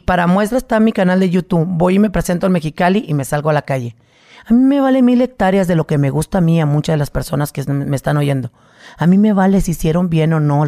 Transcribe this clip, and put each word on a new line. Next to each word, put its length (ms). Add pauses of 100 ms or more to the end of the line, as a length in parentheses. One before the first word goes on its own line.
para 220
muestra 300
está 200
mi 140
canal 260
de 120
YouTube. 380
Voy 260
y 40
me 120
presento 360
en 60
Mexicali 560
y 60
me 100
salgo 260
a 20
la 100
calle. 340 (520)
A 40
mí 100
me 180
vale 220
mil 200
hectáreas 440
de 80
lo 140
que 100
me 120
gusta 280
a 20
mí, 200
a 60
muchas 260
de 60
las 120
personas 400
que 140
me 320
están 200
oyendo. 360 (440)
A 120
mí 100
me 140
vale 280
si 120
hicieron 360
bien 260
o 40
no 300